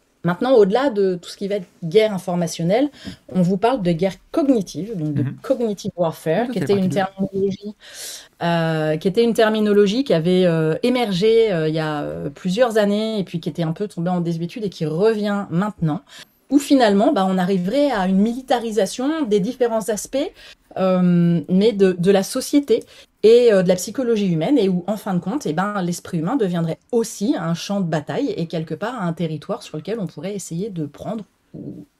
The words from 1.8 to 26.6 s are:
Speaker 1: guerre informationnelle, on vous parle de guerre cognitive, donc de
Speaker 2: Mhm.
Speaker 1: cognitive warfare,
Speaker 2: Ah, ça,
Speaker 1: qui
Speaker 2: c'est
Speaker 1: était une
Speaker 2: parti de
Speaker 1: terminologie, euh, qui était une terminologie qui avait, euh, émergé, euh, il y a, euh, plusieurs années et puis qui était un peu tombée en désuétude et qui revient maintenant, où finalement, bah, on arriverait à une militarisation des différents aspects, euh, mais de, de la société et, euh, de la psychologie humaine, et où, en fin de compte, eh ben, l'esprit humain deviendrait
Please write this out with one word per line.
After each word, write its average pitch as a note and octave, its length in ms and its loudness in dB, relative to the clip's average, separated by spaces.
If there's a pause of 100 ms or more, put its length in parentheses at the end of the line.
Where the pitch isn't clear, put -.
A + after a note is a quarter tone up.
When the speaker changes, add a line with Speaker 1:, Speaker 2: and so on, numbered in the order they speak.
Speaker 1:
guerre G#3 280 2
informationnelle, F3+ 800 -2 (380)
on F#3 140 0
vous F#3 160 2
parle A#3+ 220 0
de F3 120 0
guerre F#3 240 -2 (160)
cognitive, A3+ 640 -2
donc D3+ 180 -4
de C#3+ 80 0
Speaker 2:
Mhm. C3+ 180 -4
Speaker 1:
cognitive A3 540 -4
warfare, E3 500 -2
Speaker 2:
Ah, - 20 -2
ça, B3+ 60 -8
Speaker 1:
qui G#3 60 -4
Speaker 2:
c'est D#3+ 60 -2
Speaker 1:
était C3 80 0
une F#3+ 160 2
Speaker 2:
parti - 0 -
de - 60 -2
Speaker 1:
terminologie, G3 840 -4 (680)
euh, D#3+ 540 0
qui D#3+ 100 -6
était G3+ 160 2
une A#3 120 2
terminologie G#3+ 680 4
qui A3+ 120 2
avait, F3+ 300 2
euh, D#3+ 380 2
émergé, A3+ 720 2
euh, D#3+ 160 0
il D#3 80 0
y D#3+ 40 0
a, D3+ 220 -2
euh, D#3 260 -6
plusieurs G#3 480 -2
années G#3+ 440 0
et F3+ 40 -4
puis F3 140 -8
qui E3 120 -6
était E3 120 -6
un D#3+ 100 -2
peu G#3 140 -6
tombée F3 240 -6
en F3+ 100 -2
désuétude E3+ 440 -6
et F#3+ 60 -4
qui E3 160 -6
revient G3+ 640 0
maintenant, E3+ 500 -2 (500)
où C#4 80 4
finalement, A#3+ 540 4
bah, G3 160 2
on F#3 100 0
arriverait G3+ 540 0
à F#3+ 160 0
une F#3+ 100 2
militarisation A#3 1080 0
des G#3 120 2
différents A3+ 520 -2
aspects, G#3+ 280 -4 (600)
euh, F3 720 4
mais G3 220 4
de, G3 200 4
de F3+ 180 2
la G3 120 4
société C4 600 0 (400)
et, A#3 300 8
euh, F#3 100 6
de F3 60 2
la F3+ 60 4
psychologie G#3 580 0
humaine, E3 240 2
et G3 140 4
où, F3+ 160 -2
en G#3+ 100 -2
fin G3+ 160 -6
de F3 60 0
compte, A3+ 260 -4
eh D#3+ 80 -4
ben, G3 300 -2
l'esprit F3 360 -6
humain F#3 180 -2
deviendrait F3 420 -2 (140)